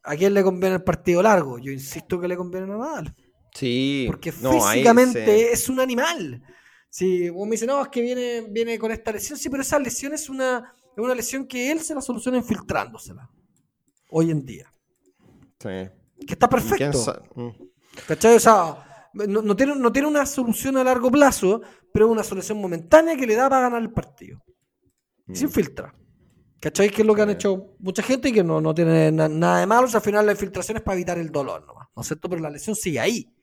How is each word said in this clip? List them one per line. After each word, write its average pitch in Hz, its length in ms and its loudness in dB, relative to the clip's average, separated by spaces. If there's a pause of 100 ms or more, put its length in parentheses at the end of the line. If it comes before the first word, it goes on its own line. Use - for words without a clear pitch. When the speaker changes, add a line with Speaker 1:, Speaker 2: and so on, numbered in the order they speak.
Speaker 1:
¿A 147 100 -6
quién 190 200 2
le 196 100 4
conviene 185 320 0
el 180 80 -6
partido 175 360 0
largo? 170 380 2
Yo 135 140 -10
insisto 156 480 -10
que 180 80 -4
le 180 80 -4
conviene 185 360 -8
a 208 40 -10
Nadal. 240 360 -10 (400)
Speaker 2:
Sí. 131 540 -4
Speaker 1:
Porque - 340 -8
Speaker 2:
No, 131 100 0 (140)
ahí 107 140 4
Speaker 1:
físicamente 240 480 6
Speaker 2:
sí. 220 260 6
Speaker 1:
es - 160 -4
un 262 120 -2
animal. 247 600 -2 (480)
Si 180 400 -2
vos 180 160 -8
me 220 80 -4
dices, 226 140 -4
"No, 277 160 0
es 269 60 -6
que 247 140 -4
viene, 240 460 -4
viene 226 300 -4
con 226 140 -4
esta 226 180 -6
lesión". 214 260 -8
Sí, 294 140 -10
pero 269 120 -6
esa 294 180 0
lesión 269 340 -6
es 294 140 -10
una, 254 440 -4 (240)
es 208 60 -6
una 247 100 -2
lesión 262 360 -6
que 254 240 -4
él 320 80 -2
se 311 120 -10
la 277 80 -6
soluciona 254 380 -4
infiltrándosela. - 920 -8 (840)
Hoy 165 200 2
en 143 160 -4
día. - 260 -18 (840)
Speaker 2:
Sí. 95 320 -10 (340)
Speaker 1:
Que - 100 -8
está 247 120 4
Speaker 2:
¿Y - 40 0
quién - 0 -
Speaker 1:
perfecto. 208 480 0
Speaker 2:
sa-? - 220 -4 (140)
Mm. 120 140 -10 (580)
Speaker 1:
¿Cachai? 226 300 6
O 208 40 8
sea, - 720 2
no, 208 300 -2
no 208 140 0
tiene, 277 180 2
no 247 180 2
tiene 277 140 0
una 294 180 2
solución 262 520 -2
a 254 80 2
largo 247 260 2
plazo, 247 520 4 (300)
pero 214 140 6
es 233 60 4
una 214 100 0
solución 208 380 -6
momentánea 202 560 4
que 254 100 -4
le 214 80 2
da 254 140 2
para 262 140 4
ganar 233 200 0
el 226 80 -6
partido. - 500 -12 (840)
Y 92 80 -12
se 262 120 -2
Speaker 2:
Mm. - 20 -4
Speaker 1:
infiltra. - 440 -4 (680)
¿Cachai? 196 280 2
Que 202 140 0
es 214 40 6
lo 214 80 6
que 208 60 2
han 208 80 4
Speaker 2:
Sí. 202 60 -2
Speaker 1:
hecho 190 440 -4
mucha 185 240 -6
gente 262 280 0
y - 20 -4
que 208 100 4
no, 160 160 0
no 156 160 0
tiene 160 380 4
na-, 156 160 2
nada 175 320 2
de 180 60 0
malo. 240 200 4
O 240 40 -4
sea, 226 80 0
al - 60 0
final 208 200 2
la 208 80 4
infiltración 202 460 -6
es - 40 -10
para 202 120 -4
evitar 175 240 -4
el 160 120 -6
dolor 104 360 -6
nomás, - 280 -20
¿no 117 60 -14
es - 80 -8
cierto? 156 220 -8
Pero 170 100 -4
la 156 80 -6
lesión 147 260 -8
sigue 151 260 -4
ahí. 190 300 -2 (120)